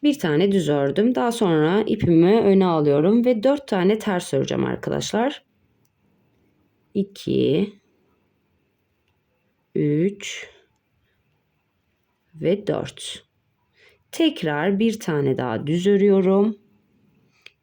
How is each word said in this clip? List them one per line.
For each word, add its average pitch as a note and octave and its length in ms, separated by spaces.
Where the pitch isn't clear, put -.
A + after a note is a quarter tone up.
Bir C#4+ 160
tane F3 340
düz F3+ 160
ördüm. D3 460
Daha B3 180
sonra F#3 540
ipimi F#3 540
öne G3 260
alıyorum D#3+ 580
ve A#3+ 180
dört C#4 260
tane G3 300
ters F#3+ 360
öreceğim C3+ 300
arkadaşlar. C#3+ 800
İki, D#3+ 800
üç D#3 760
ve E3 320
dört. - 580
Tekrar G3 640
bir G#3+ 220
tane C#3 380
daha B2 280
düz E3+ 200
örüyorum. G3 720